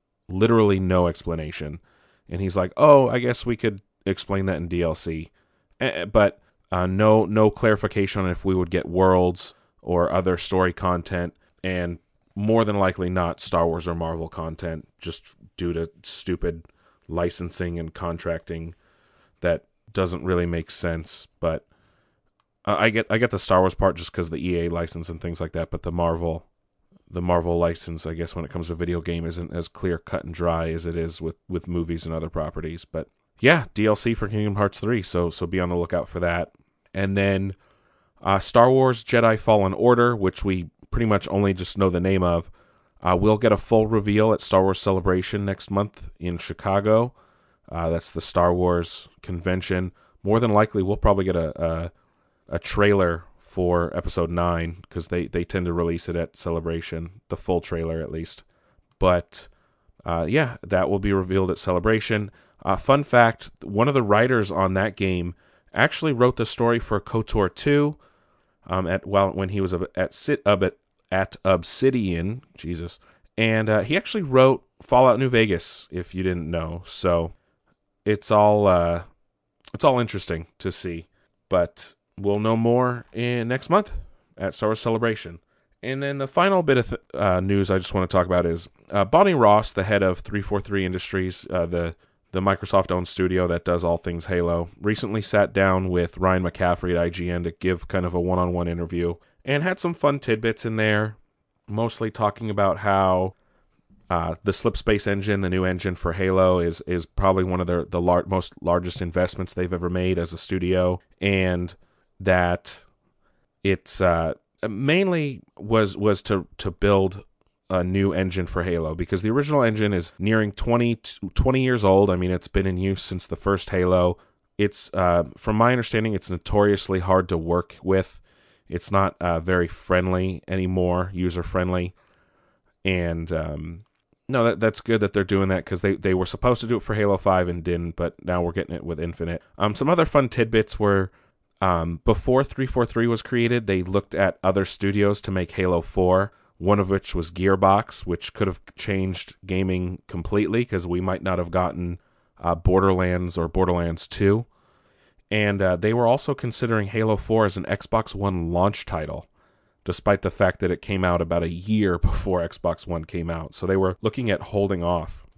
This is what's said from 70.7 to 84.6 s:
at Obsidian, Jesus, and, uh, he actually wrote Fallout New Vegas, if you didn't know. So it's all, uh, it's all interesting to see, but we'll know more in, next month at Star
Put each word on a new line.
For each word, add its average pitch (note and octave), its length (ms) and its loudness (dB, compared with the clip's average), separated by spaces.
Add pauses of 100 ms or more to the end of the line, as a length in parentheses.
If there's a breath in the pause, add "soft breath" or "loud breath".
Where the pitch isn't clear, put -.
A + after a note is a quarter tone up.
at F#2+ 340 -2
Obsidian, G2 960 0 (140)
Jesus, E2+ 420 -10 (380 soft breath)
and, A2 320 2
uh, G#2+ 140 4
he B2+ 140 -2
actually G#3 260 -4
wrote C3 420 4 (160)
Fallout B2 380 4
New C3 100 0
Vegas, A2+ 600 0
if F2+ 240 -10
you F#2 80 -4
didn't F2 280 -2
know. E2 360 -6
So E2+ 480 0 (720)
it's G#2 260 -2
all, G#2 360 6
uh, E2+ 360 4 (720)
it's - 120 -4
all B2+ 160 4
interesting F2+ 460 -4 (120)
to F#2 140 -6
see, E2+ 360 -10 (400)
but - 460 -2 (240)
we'll G2+ 200 0
know A2 180 2
more A#2+ 560 2
in, A#2+ 360 -4
next B2+ 200 -4
month G3+ 220 2 (480)
at F#2+ 160 -4
Star G#2+ 140 -2